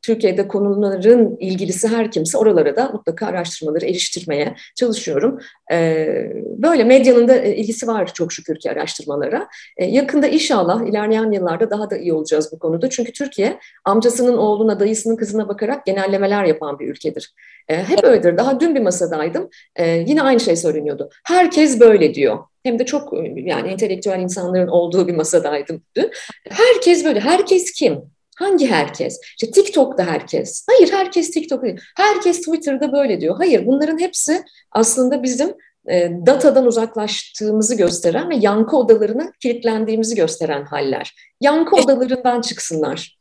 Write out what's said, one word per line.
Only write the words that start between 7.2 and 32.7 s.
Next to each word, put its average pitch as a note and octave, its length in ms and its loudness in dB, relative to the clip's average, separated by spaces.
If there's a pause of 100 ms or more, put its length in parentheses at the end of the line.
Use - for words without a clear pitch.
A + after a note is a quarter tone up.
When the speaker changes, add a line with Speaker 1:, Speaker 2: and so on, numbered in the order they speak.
Speaker 1:
da, B3+ 80 8
e, G#3 200 0
ilgisi A3+ 320 -6
var G#3+ 260 -4
çok E3+ 200 -6
şükür D#3+ 260 -10
ki - 120 -6
araştırmalara. D3+ 760 -6 (300)
E, F3+ 80 -2
yakında C#4 420 2
inşallah A3 600 0
ilerleyen G#3+ 440 0
yıllarda F#3 380 -2
daha G#3 200 -4
da G3 80 -6
iyi E3+ 160 -2
olacağız D#3 380 -2
bu D#3+ 80 -16
konuda. E3+ 300 -2
Çünkü A#3+ 220 -6
Türkiye C#4 480 -4 (260)
amcasının A#3+ 520 2
oğluna, G#3 420 2
dayısının A3 360 0
kızına G#3+ 320 -4
bakarak G3+ 380 -6
genellemeler G3 600 0
yapan D#3 340 -4
bir - 80 -10
ülkedir. - 460 -10 (340)
E, D#3+ 160 -2
hep A#3+ 200 2
öyledir. F3 340 4
Daha B3+ 220 0
dün D#4+ 160 2
bir C4+ 60 0
masadaydım. F3 680 -4 (260)
E, E3+ 120 0
yine E3+ 340 0
aynı C4 180 4
şey E3+ 160 0
söyleniyordu. D3+ 540 -4 (160)
"Herkes D#4 540 4
böyle G#3 340 8
diyor." B2 260 0 (240)
Hem A#3 160 -2
de B3+ 60 -2
çok, - 280 -6
e, - 220 -6
yani E3+ 340 -6
entelektüel F#3+ 500 -4
insanların F3+ 480 -2
olduğu F3 400 2
bir F3 80 -4
masadaydım D#3 680 -2 (140)
dün. G4 160 0 (380)
"Herkes F#4 560 4
böyle." B3 140 0
Herkes F4+ 520 0
kim? D#3+ 300 0 (360)
Hangi F4 300 2
herkes? D3 560 -2
İşte - 280 -8
TikTok'ta C4+ 540 2
herkes. - 640 -6
Hayır, A4 220 6
herkes F#4 400 -2
TikTok'ta C4 360 -4
değil. - 120 -8 (180)
"Herkes F#4 420 0
Twitter'da D4 520 -4